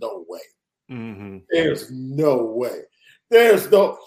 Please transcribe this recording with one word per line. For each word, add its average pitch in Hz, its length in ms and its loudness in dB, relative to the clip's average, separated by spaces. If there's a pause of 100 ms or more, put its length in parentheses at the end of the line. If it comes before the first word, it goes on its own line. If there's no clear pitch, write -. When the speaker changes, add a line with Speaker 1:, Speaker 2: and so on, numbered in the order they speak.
Speaker 1:
no 104 280 -10
way. 87 120 -14 (520)
Speaker 2:
Mm-hmm. 104 460 -14 (120)
Speaker 1:
There's 160 400 -2
no 131 540 -2
way. 113 380 -8 (480)
There's 226 380 6
no," 202 380 4